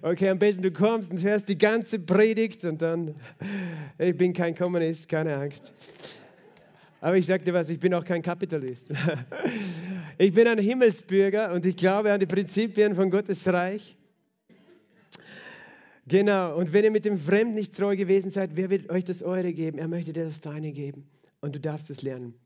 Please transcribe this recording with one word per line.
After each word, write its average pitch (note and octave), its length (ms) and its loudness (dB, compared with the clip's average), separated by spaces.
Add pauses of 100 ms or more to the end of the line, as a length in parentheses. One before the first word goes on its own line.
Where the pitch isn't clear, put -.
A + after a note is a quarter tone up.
Okay, F3 260 2
am F#3+ 80 2
besten G3+ 240 4
du F#3+ 80 2
kommst G3 400 2
und F3 140 -4
hörst G#3 260 0
die G3 80 2
ganze A3 400 2
Predigt G#3+ 640 4
und D#3+ 160 -2
dann, E3 360 -2 (840)
ich F3 180 2
bin F3+ 180 2
kein F3 200 0
Kommunist, E3 560 -2
keine D#3 260 0
Angst. C#3+ 380 -8 (1300)
Aber F3 160 2
ich F3+ 80 2
sag F3+ 200 0
dir F3 80 0
was, E3+ 160 0
ich E3 100 -4
bin F3+ 140 2
auch F3 100 -2
kein F3 180 -2
Kapitalist. D#3 720 -6
<laughs> C3+ 60 -6 (1200)
Ich F#3 160 4
bin A#3 140 6
ein A3+ 100 2
Himmelsbürger G3+ 960 2
und F3 140 -2
ich F#3 100 0
glaube G3 380 2
an G3+ 80 2
die F3+ 40 2
Prinzipien G3+ 680 0
von F#3+ 140 2
Gottes G3 380 -2
Reich. F#3 500 -2 (2000)
Genau, F#3+ 480 4
und E3 160 0
wenn G#3 140 6
ihr G#3+ 60 6
mit G#3+ 120 2
dem G#3 160 0
Fremden G#3 360 2
nicht G3+ 200 -4
treu G3+ 220 0
gewesen F#3+ 320 2
seid, F#3+ 240 -4
wer F3+ 160 -2
wird F#3+ 200 -2
euch F3+ 140 0
das F3+ 200 -8
Eure F3+ 280 -2
geben? D#3+ 260 -4
Er D#3+ 100 -6
möchte E3 260 -6
dir E3 100 -4
das D#3 160 -8
Deine D3+ 320 -10
geben C#3 380 -12 (320)
und C#3+ 140 -6
du D3 40 -8
darfst D#3 300 -8
es C#3+ 120 -12
lernen. B2+ 320 -8 (120)